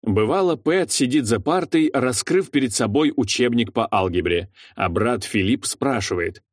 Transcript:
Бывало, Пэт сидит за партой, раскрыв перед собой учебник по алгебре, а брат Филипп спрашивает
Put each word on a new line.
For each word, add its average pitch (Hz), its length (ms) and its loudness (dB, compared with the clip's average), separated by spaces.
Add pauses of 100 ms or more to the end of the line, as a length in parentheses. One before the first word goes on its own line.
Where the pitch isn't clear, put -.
Бывало, 135 540 0
Пэт 160 360 0
сидит 127 360 0
за 107 120 2
партой, 160 540 0
раскрыв 165 560 0
перед 131 240 0
собой 127 420 2
учебник 117 580 0
по 113 180 0
алгебре, 87 580 0 (260)
а 95 140 -2
брат 107 340 0
Филипп 107 440 -2
спрашивает 95 760 -4 (120)